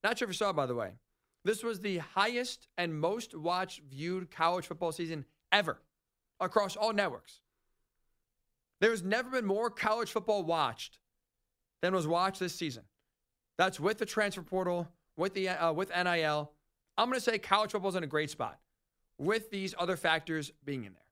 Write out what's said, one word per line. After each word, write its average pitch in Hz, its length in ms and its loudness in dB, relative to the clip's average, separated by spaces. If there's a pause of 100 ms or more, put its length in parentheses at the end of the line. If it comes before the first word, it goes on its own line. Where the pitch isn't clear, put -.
Not 226 160 0
sure 247 80 0
if 190 40 -6
you 175 80 -4
saw, 202 140 2
by 147 140 0
the 123 80 -2
way, 107 240 -6 (460)
this 214 180 0
was 226 180 -4
the 190 180 -2
highest 240 680 0 (100)
and 165 200 -2
most 202 360 -2
watched 180 460 -2
viewed 156 500 -6
college 170 360 2
football 165 260 -2
season 160 340 -6 (240)
ever 190 320 2 (580)
across 196 360 2
all 214 160 2
networks. 190 480 -2 (1400)
There's 214 220 4
never 233 280 0
been 254 140 0
more 208 260 0
college 220 400 -2
football 208 320 0
watched 156 560 -2 (840)
than 185 140 2
was 170 120 2
watched 180 340 0
this 180 140 -4
season. 131 300 -8 (720)
That's 185 220 2
with 208 200 0
the 220 80 -2
transfer 202 360 -2
portal, 175 500 -2 (240)
with 190 180 0
the, 190 160 0
uh, 165 220 2
with 180 200 -2
N 180 160 2
I 170 140 4
L. 151 300 0 (460)
I'm 233 100 4
gonna 254 120 0
say 226 180 2
college 208 320 4
football's 190 240 -2
in 180 80 0
a 151 60 -6
great 151 220 -2
spot 101 300 -6 (580)
with 214 320 0
these 190 280 -4
other 180 180 0
factors 160 540 0 (140)
being 135 200 -4
in 92 100 -14
there. - 180 -20